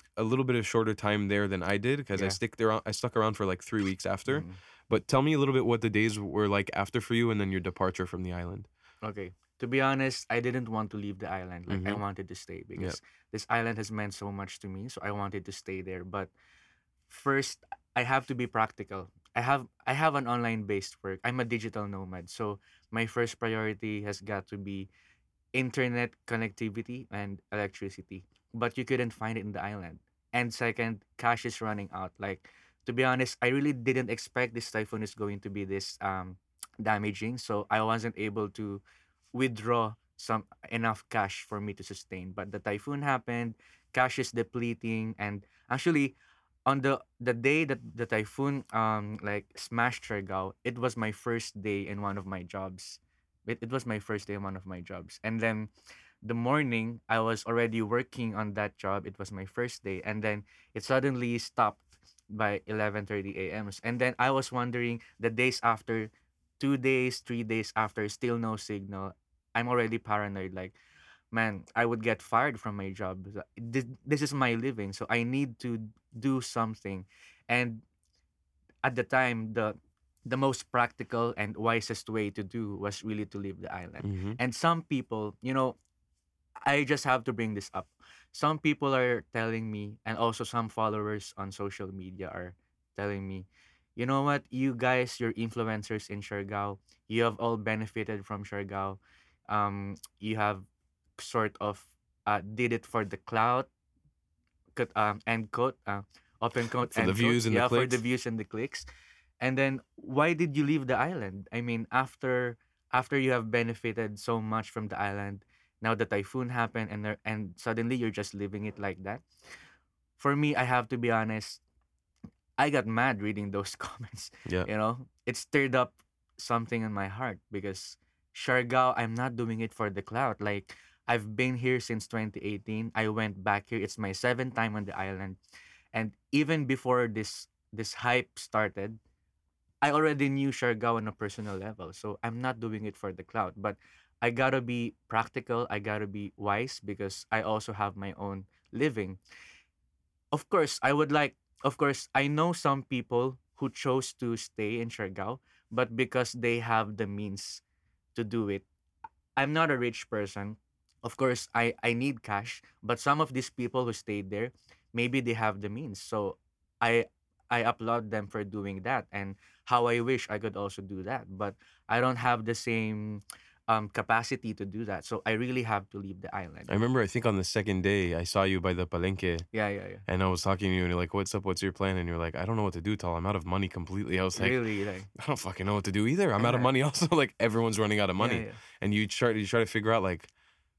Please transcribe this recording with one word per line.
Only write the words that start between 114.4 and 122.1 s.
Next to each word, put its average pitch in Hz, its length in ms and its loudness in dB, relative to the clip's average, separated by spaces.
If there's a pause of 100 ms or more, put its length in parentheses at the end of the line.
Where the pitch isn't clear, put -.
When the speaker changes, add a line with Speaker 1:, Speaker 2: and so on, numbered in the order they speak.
Speaker 2:
much 110 280 -2
from 107 200 -6
the - 100 -6
island, 101 460 -4 (360)
now 113 140 4
the 110 100 4
typhoon 110 440 -2
happened, 117 420 -2
and 104 140 -4
there, 104 180 -2
and 107 320 -4
suddenly 117 400 0
you're 117 160 0
just 101 240 -6
living 101 300 -4
it 104 120 -8
like 95 260 -6
that. 101 180 -6 (960)
For 139 180 4
me, 147 200 4
I 127 120 4
have 123 220 2
to 127 80 -2
be 120 120 0
honest, 110 520 0 (960)